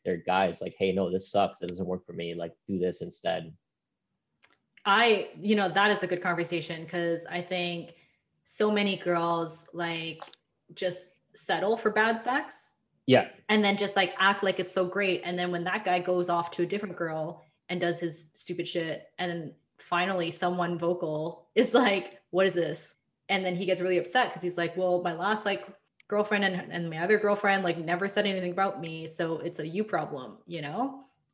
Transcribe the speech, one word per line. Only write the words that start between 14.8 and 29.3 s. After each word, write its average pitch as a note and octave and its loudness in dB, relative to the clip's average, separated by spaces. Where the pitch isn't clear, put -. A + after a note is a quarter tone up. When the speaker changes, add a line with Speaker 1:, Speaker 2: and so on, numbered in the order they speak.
Speaker 2:
great. F#3 0
And F3+ -4
then F3+ -2
when F3 -2
that F#3 -2
guy F3+ 4
goes F3+ 0
off E3+ 0
to F3+ 0
a E3+ -2
different G3+ -4
girl D#3+ -6
and F3+ -2
does E3+ 0
his E3 -8
stupid - -8
shit, E3 -6
and E3+ -4
finally F3 0
someone F3 -2
vocal E3+ -2
is A#3+ 4
like, G3+ 2
"What F#3 4
is F3+ 0
this?" D#3 -2
And F#3+ 0
then F3+ 0
he F#3+ -2
gets F3+ 2
really F3+ 2
upset A3+ 2
'cause E3+ -12
he's F3 -2
like, E3+ -2
"Well, F3+ 2
my E3+ 0
last, G3+ 0
like, G3 -2
girlfriend G#3 2
and, F#3 -2
and E3+ -4
my D#3+ -6
other G3 4
girlfriend, G3+ 2
like, E3+ 0
never F3+ 0
said G3+ 0
anything F#3 -2
about F#3+ 0
me. D#3+ -8
So E3 -4